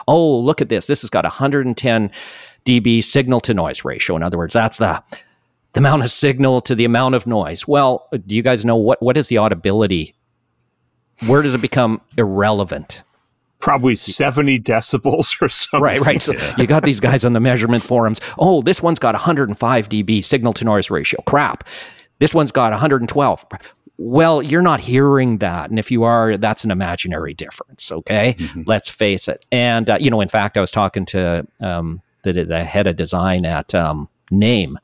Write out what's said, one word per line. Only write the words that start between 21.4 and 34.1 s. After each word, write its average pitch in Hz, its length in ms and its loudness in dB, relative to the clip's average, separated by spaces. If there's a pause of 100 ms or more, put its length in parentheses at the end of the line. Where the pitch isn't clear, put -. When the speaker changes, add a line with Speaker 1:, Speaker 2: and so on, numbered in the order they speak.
Speaker 1:
This 151 160 2
one's 147 160 0
got 120 220 2
a 107 40 -2
hundred 131 240 2
and 113 80 -4
twelve." 131 360 0 (540)
Well, 151 440 2
you're 156 180 0
not 160 180 2
hearing 127 600 2
that. 87 320 -4
And 110 80 -2
if 107 100 -4
you 117 140 0
are, 113 340 2
that's 107 260 -2
an 110 60 -2
imaginary 90 640 -4
difference, - 580 -12
okay? 104 460 -2
Speaker 3:
Mm-hmm. 82 300 -10
Speaker 1:
Let's 104 220 -2
face 101 380 -2
it. - 240 -8
And, 117 380 0
uh, 104 100 2
you 135 120 2
know, 110 100 2
in 95 80 -2
fact, 104 260 0
I 104 60 2
was 90 80 0
talking 98 380 -2
to, 87 400 -2 (140)
um, 85 380 -6 (220)
the, 95 100 -2 (120)
the 82 200 -4
head 98 220 0
of 87 100 -2
design 90 480 -2
at, 80 300 -6
um, 76 340 -2 (220)